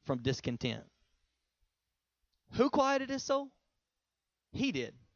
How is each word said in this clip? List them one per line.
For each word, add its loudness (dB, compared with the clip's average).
from -2
discontent." -2
Who 6
quieted 2
his -4
soul? -2
He 0
did. -4